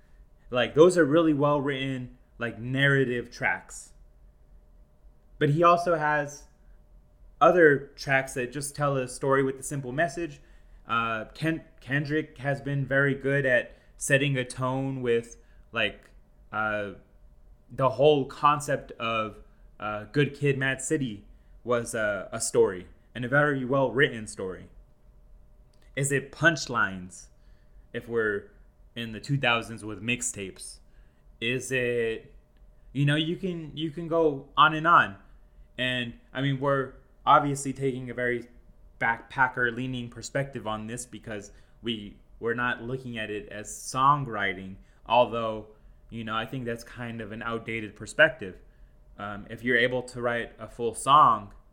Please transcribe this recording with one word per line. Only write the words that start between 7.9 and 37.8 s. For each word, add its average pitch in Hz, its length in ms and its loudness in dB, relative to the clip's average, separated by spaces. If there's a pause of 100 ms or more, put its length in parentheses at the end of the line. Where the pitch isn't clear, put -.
tracks 135 380 -2
that 123 180 -4
just 143 220 -8
tell 143 220 0
a 127 120 -2
story 135 340 2
with 135 160 -2
a 131 40 -16
simple 135 300 -8
message. 165 480 -4 (480)
Uh, 113 360 -2 (100)
Ken-, 160 300 -4 (160)
Kendrick 151 580 -2
has 139 240 -2
been 143 240 -2
very 139 280 2
good 135 300 0
at 123 320 2 (220)
setting 139 400 2
a 123 60 0
tone 131 580 -4
with, 117 340 0 (360)
like, 110 400 -4 (420)
uh, 107 380 -2 (840)
the 131 140 2
whole 147 380 4
concept 143 680 0
of, 113 440 -4 (440)
uh, 107 320 -6
Good 143 220 0
Kid, 139 240 0
Mad 131 240 -2
City 131 420 -4 (400)
was 117 300 -2
a, 104 360 -2
a 113 100 -6
story, 101 460 2 (280)
and 120 100 -6
a 120 40 -6
very 139 360 2
well-written 123 640 0
story. 92 400 -10 (1300)
Is 139 160 -2
it 135 200 -4
punchlines 104 920 -2 (640)
if 117 160 -10
we're 107 420 -2 (440)
in 117 180 -10
the 104 80 -10
two 139 180 -2
thousands 113 460 -2
with 104 180 -10
mixtapes? 107 760 -6 (600)
Is 127 320 -4
it, 120 600 0 (600)
you 139 120 0
know, 147 120 2
you 160 200 -2
can, 170 380 -8
you 156 160 -6
can 165 160 -10
go 156 400 0 (100)
on 156 180 6
and 156 120 0
on. 120 300 6 (640)
And, 123 340 -2 (200)
I 131 100 -4
mean, 139 180 0
we're 135 320 0 (320)
obviously 143 480 4
taking 131 380 -6